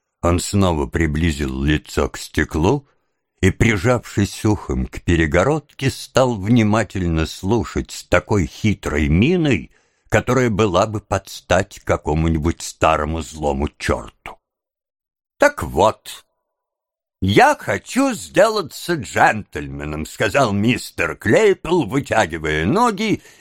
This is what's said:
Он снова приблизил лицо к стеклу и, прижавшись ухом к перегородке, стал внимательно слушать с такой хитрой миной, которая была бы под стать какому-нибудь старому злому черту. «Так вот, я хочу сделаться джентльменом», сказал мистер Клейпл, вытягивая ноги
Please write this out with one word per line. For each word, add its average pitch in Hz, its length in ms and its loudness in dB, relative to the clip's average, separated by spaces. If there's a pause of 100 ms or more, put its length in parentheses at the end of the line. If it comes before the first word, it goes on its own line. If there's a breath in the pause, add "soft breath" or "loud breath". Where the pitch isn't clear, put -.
(220)
Он 87 180 2
снова 87 460 0
приблизил 73 760 -2
лицо 73 460 -2
к - 80 -16
стеклу 87 720 -2 (540)
и, 92 100 4
прижавшись 107 920 -2
ухом 67 420 -2
к - 160 -14
перегородке, 87 880 0
стал 123 460 0
внимательно 101 920 2
слушать 92 680 -4
с - 120 -14
такой 90 420 0
хитрой 76 640 -2
миной, 123 640 2 (380)
которая 123 400 2
была 101 380 2
бы 104 120 -6
под - 300 -6
стать - 520 -2
какому-нибудь 80 800 -2
старому 78 600 -2
злому 76 560 -4
черту. - 600 -8 (1000)
«Так 285 260 2
вот, - 600 -2 (960)
я 196 340 4
хочу 226 580 -2
сделаться 185 840 0
джентльменом», 80 1080 -2
сказал 117 460 0
мистер 98 640 -2
Клейпл, 175 680 2
вытягивая 85 840 -2
ноги 214 560 0 (200 loud breath)